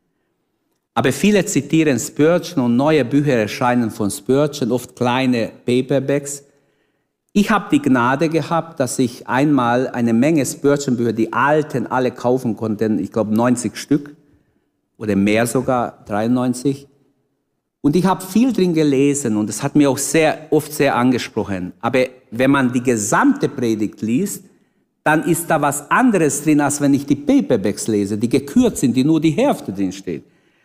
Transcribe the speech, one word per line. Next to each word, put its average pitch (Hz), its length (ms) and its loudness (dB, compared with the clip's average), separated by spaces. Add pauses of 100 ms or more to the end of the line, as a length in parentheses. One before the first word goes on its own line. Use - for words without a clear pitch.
(960)
Aber 127 180 0
viele 196 320 2
zitieren 147 540 0
Spurgeon 156 640 0
und 120 120 2
neue 143 280 2
Bücher 139 300 0
erscheinen 120 560 0
von 104 200 -4
Spurgeon, 135 640 -2
oft 123 240 -6
kleine 123 540 0 (160)
Paperbacks. 135 760 -2 (920)
Ich 202 160 2
hab 208 200 -2
die 143 100 2
Gnade 131 480 2
gehabt, 160 500 -4
dass 123 200 -4
ich - 280 -2
einmal 127 640 2
eine 117 240 -2
Menge 139 320 2
Spurgeon-Bücher, 123 720 0
die 113 180 -2
alten, 139 540 0
alle 127 240 -2
kaufen 123 480 -2
konnte, 110 420 -2
ich 101 100 -6
glaub, 107 200 -2
neunzig 117 480 0
Stück - 360 -2 (840)
oder 104 180 -2
mehr 104 300 2
sogar, 123 600 -4
dreiundneunzig. 123 800 -2 (920)
Und 147 160 2
ich 180 80 2
hab 185 180 0
viel 240 300 0
drin 185 220 0
gelesen 139 640 0
und 107 100 -2
es - 140 -8
hat 139 120 -4
mir 147 140 4
auch 131 100 -2
sehr, - 520 0
oft 151 240 0
sehr 139 200 0
angesprochen. 101 840 -2
Aber 127 240 0 (260)
wenn 127 200 0
man 139 200 2
die 123 120 -2
gesamte 131 680 2
Predigt 110 540 -4
liest, 123 420 -2 (580)
dann 156 220 0
ist - 240 -2
da 160 120 2
was 143 300 -4
anderes 190 540 2
drin, 151 160 4
als 143 220 0
wenn 139 100 2
ich 139 140 0
die 147 100 0
Paperbacks 123 720 0
lese, 104 300 0
die 113 100 0
gekürzt 220 540 0
sind, 120 120 2
die 131 100 2
nur 156 160 2
die 156 100 2
Hälfte 214 420 -2
drin 95 180 -4
steht. 87 320 -10 (420)